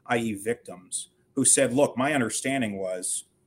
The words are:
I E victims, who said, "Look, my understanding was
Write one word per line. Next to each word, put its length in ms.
I 120
E 160
victims, 760
who 120
said, 260
"Look, 240
my 160
understanding 640
was 480